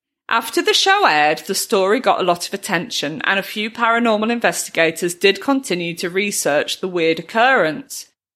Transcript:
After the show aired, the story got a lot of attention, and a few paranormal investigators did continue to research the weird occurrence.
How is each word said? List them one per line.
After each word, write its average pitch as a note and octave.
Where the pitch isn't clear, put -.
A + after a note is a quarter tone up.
After A#3+
the G4
show G4
aired, D3+
the -
story G3
got -
a -
lot F3
of -
attention, E3+
and G3
a F#3+
few G#3+
paranormal A3+
investigators F3
did G3
continue F3+
to F3
research F3+
the A3+
weird E3
occurrence. A3